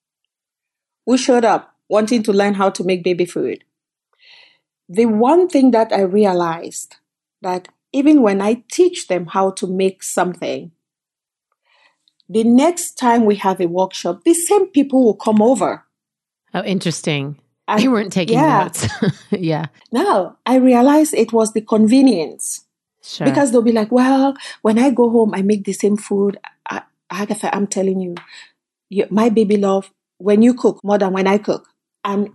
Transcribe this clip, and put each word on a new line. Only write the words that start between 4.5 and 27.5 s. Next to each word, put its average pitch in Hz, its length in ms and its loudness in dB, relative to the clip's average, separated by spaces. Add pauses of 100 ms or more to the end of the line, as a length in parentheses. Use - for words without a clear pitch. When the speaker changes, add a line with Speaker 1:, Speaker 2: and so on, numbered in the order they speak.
Speaker 1:
The 208 160 0
one 254 420 2
thing 262 240 2
that 226 220 2
I 196 80 0
realized 180 960 -2 (440)
that 180 280 -8 (240)
even 277 280 4
when 196 200 2
I 226 280 -2
teach - 380 0
them 175 200 -4
how 196 240 0
to 190 160 -8
make 190 360 -4
something, 170 680 -6 (1600)
the 220 160 0
next 277 540 2
time 240 260 2
we 208 140 2
have 190 240 -4
a 175 80 0
workshop, 180 560 -6
the 339 80 4
same 392 340 0
people 262 380 0
will 208 100 2
come 214 260 0
over. 202 440 0 (680)
Speaker 2:
Oh, 190 100 -6
interesting. 151 760 -4 (320)
Speaker 1:
I 214 100 0
Speaker 2:
They 240 80 2
weren't 214 240 -2
taking 196 260 -2
Speaker 1:
Yeah. - 260 2
Speaker 2:
notes. - 240 -6 (240)
<laughs> - 200 -12
Yeah. 165 360 -4 (240)
Speaker 1:
No, 240 440 -2 (100)
I 247 120 0
realized 262 560 4
it 220 180 0
was 220 220 0
the 220 80 -4
convenience. 214 1040 0 (360)
Speaker 2:
Sure. - 240 -10
Speaker 1:
Because 277 260 0
they'll 240 100 4
be 233 100 2
like, 220 220 -2
"Well, 269 420 2 (260)
when 220 160 0
I 262 120 4
go 240 200 2
home, 220 240 2
I 190 80 -2
make 202 220 0
the 196 100 -6
same 202 220 0
food." 202 420 -4 (320)
I, - 120 -10 (280)
Agatha, 202 460 -6